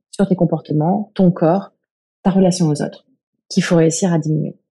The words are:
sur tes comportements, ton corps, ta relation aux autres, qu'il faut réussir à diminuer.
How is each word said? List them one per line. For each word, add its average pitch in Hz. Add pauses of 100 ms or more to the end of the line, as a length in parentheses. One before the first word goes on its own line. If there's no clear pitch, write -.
(120)
sur 196
tes 185
comportements, 165
ton 185
corps, 180 (520)
ta 196
relation 180
aux 147
autres, - (440)
qu'il 185
faut -
réussir 165
à 165
diminuer. 156 (160)